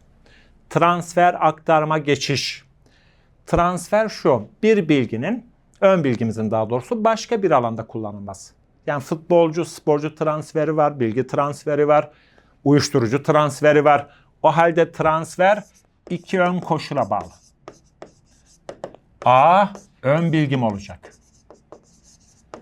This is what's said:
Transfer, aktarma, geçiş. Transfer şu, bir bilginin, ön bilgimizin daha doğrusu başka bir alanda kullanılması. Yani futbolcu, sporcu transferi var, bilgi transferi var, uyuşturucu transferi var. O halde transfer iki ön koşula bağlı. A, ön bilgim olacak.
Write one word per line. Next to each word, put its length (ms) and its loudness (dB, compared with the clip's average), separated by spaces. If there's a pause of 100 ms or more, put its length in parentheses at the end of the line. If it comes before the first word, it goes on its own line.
(680)
Transfer, 800 0
aktarma, 500 0
geçiş. 720 -4 (760)
Transfer 640 -2
şu, 380 0 (160)
bir 260 2
bilginin, 640 -2 (300)
ön 220 4
bilgimizin 480 -2
daha 180 -2
doğrusu 340 -4
başka 400 -2
bir 80 0
alanda 360 -2
kullanılması. 680 -12 (340)
Yani 140 -4
futbolcu, 640 0
sporcu 500 -2
transferi 600 -4
var, 220 0
bilgi 280 -2
transferi 600 -2
var, 240 2 (520)
uyuşturucu 600 2
transferi 600 2
var. 220 4 (360)
O 140 2
halde 340 2
transfer 720 0 (460)
iki 300 -6
ön 200 0
koşula 500 -4
bağlı. 220 -6 (1900)
A, 400 4 (380)
ön 300 0
bilgim 300 0
olacak. 500 -8 (1500)